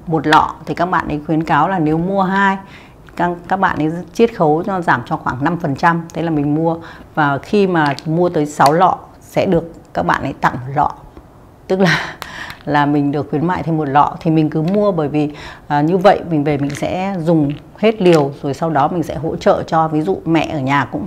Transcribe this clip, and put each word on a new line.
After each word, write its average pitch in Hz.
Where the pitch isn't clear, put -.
một 170
lọ -
thì 156
các 170
bạn 180
ấy 147
khuyến 160
cáo 160
là 190
nếu 156
mua 190
hai, 196
các, 175
các 185
bạn 185
ấy 151
chiết 233
khấu 156
cho, 190
giảm 143
cho 156
khoảng 143
năm 170
phần 147
trăm. 170
Thế 160
là 165
mình 147
mua. 165
Và 143
khi 202
mà 156
mua 165
tới 160
sáu 147
lọ 175
sẽ -
được 170
các -
bạn 165
ấy 139
tặng -
một 127
lọ. 147
Tức 190
là, 170
là 147
mình 143
được 147
khuyến 151
mại 180
thêm 160
một 151
lọ. 143
Thì 165
mình 156
cứ 156
mua 202
bởi 156
vì, 147
à, 147
như 165
vậy 190
mình 147
về 147
mình 143
sẽ 190
dùng 156
hết 214
liều, 156
rồi 139
sau 165
đó 147
mình 180
sẽ -
hỗ 160
trợ -
cho, 160
ví 156
dụ 185
mẹ 165
ở 156
nhà 135
cũng 196